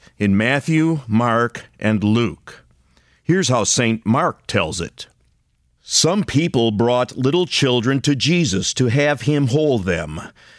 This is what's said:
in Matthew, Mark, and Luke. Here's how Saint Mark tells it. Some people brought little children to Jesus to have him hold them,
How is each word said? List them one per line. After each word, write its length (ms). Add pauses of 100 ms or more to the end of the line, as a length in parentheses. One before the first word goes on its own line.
(180)
in 180
Matthew, 720
Mark, 580 (160)
and 240
Luke. 580 (600)
Here's 260
how 160
Saint 400
Mark 420
tells 360
it. 240 (840)
Some 320
people 480
brought 460
little 300
children 560
to 120
Jesus 600
to 140
have 340
him 240
hold 400
them, 340 (380)